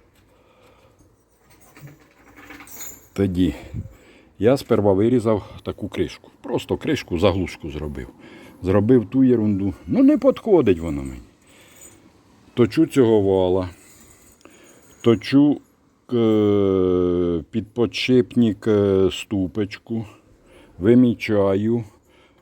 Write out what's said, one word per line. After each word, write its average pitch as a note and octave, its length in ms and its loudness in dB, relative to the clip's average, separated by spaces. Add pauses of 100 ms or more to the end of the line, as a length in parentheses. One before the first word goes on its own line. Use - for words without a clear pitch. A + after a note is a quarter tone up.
(3250)
Тоді F#2 420 -2 (840)
я A#2+ 180 2
сперва G#2 360 0
вирізав A2 680 -2
таку - 260 -10
кришку. - 420 -8 (120)
Просто - 340 -6
кришку, - 420 -6
заглушку F2 520 -4
зробив. C#2+ 380 -10 (540)
Зробив G#2 480 2
ту C3 140 2
єрунду. G#2+ 500 0 (120)
Ну, F3 160 0
не C#4 160 4
підходить E3 600 2
воно D2+ 240 -8
мені. B1+ 200 -14 (1300)
Точу B2 320 2
цього A2+ 340 2
вала. F#2+ 480 0 (1300)
Точу, C3+ 580 2 (520)
е, F#2+ 1400 0
підподшипник, A#2 1160 -2
е, G2+ 460 2
ступочку. G#2 920 -8 (720)
Вимічаю. G#2+ 1040 2 (580)